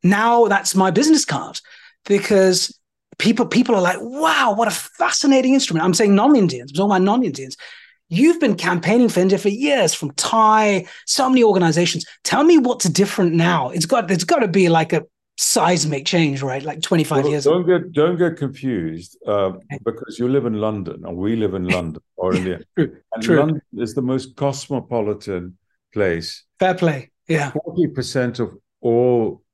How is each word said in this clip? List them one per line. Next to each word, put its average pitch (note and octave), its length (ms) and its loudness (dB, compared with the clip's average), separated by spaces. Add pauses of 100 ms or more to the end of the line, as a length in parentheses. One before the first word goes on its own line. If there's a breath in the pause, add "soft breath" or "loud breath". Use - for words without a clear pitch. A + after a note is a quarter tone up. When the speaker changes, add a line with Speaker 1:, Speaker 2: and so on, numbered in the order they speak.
Speaker 1:
Now A3 460 4
that's G3 260 0
my F#3+ 160 2
business D4 360 2
card - 340 -8 (460 soft breath)
because F#3+ 720 2 (420)
people, A#3 280 2
people A#3+ 280 2
are F#3+ 80 2
like, F#3 180 0
"Wow, C4 560 -2
what A3+ 100 0
a G#3 60 -2
fascinating - 800 0
instrument." E3 320 0
I'm F#3 100 2
saying G3+ 200 4
non-Indians. F#3 580 2
I'm C#3+ 40 -6
talking G3+ 160 0
about F#3 100 2
non-Indians. F3+ 540 -2 (520 loud breath)
You've D4+ 320 2
been G#3+ 160 2
campaigning F#3 540 2
for F3+ 100 0
India F#3+ 180 2
for G3+ 100 -2
years, A#3+ 440 0
from C#3+ 200 -8
Thai, G#3+ 760 2 (180 loud breath)
so C4 240 -2
many B3+ 160 4
organizations. F3 600 2 (160 loud breath)
Tell C4+ 220 0
me E4 140 6
what's B3 300 0
different F3+ 460 0
now. E3 340 2
It's E3 180 -2
got, A#3 240 0
it's F3 140 0
gotta C4+ 240 2
be F3 200 2
like E3 240 2
a D#3 120 -2 (320)
seismic D#3 680 0
change, D3 380 0
right? C3+ 200 -6
Like D#3+ 200 -10
twenty-five D3+ 400 0
Speaker 2:
Well, D3 100 0
Speaker 1:
years C#3+ 120 -4
Speaker 2:
don't E3+ 180 4
Speaker 1:
ago. F3 160 2
Speaker 2:
get, F3+ 140 -8
don't E3 240 2
get E3 200 0
confused, G2 800 -6 (100)
uh, G2+ 240 0
Speaker 1:
Okay. - 340 -14
Speaker 2:
because - 340 -8
you A#2+ 100 -2
live C3 180 0
in A2+ 80 -4
London, G#2 500 -6
or F2 100 -10
we G2+ 200 -4
live G#2 200 -2
in F#2 100 -6
London, E2+ 380 -6 (140)
or F#2 180 -2
Speaker 1:
<laughs> F2 40 -2
Speaker 2:
India. F2+ 220 -6 (160)
Speaker 1:
True, D3+ 200 -4 (160)
Speaker 2:
And A2+ 100 -10
Speaker 1:
true. D#3+ 160 2
Speaker 2:
London D#3 240 0 (120)
is A2+ 200 -8
the C3+ 80 -4
most C3 340 -6
cosmopolitan G#2 1200 -6 (360)
place. F2 520 -4 (160)
Speaker 1:
Fair F#3 140 2
play, D#3+ 360 -2 (160)
yeah. D3 240 -2
Speaker 2:
Forty E3+ 380 -4
percent B2 500 -4
of A2 140 -6 (280)
all A#2+ 640 0 (120)